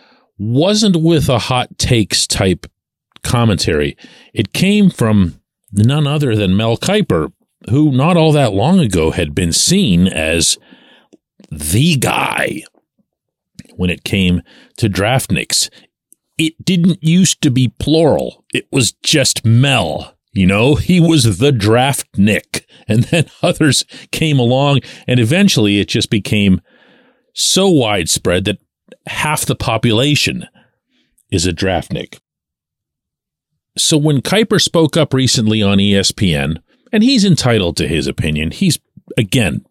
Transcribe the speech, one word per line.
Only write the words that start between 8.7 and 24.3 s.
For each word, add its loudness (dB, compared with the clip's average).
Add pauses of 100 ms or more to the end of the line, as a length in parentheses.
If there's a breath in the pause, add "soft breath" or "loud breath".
ago 0
had -4
been -2
seen 2
as -2 (920 loud breath)
the -2
guy -4 (1120)
when -2
it -8
came 0 (380 soft breath)
to 0
draft -2
nicks. -4 (680 soft breath)
It -4
didn't 0
used 2
to 2
be 0
plural. 0 (120)
It -4
was 0
just -2
Mel. 0 (160)
You 2
know, 2
he 0
was 2
the 2
draft 0 (100)
nick. -2 (220 soft breath)
And 2
then -2
<laughs> -14
others 0 (260 loud breath)
came -2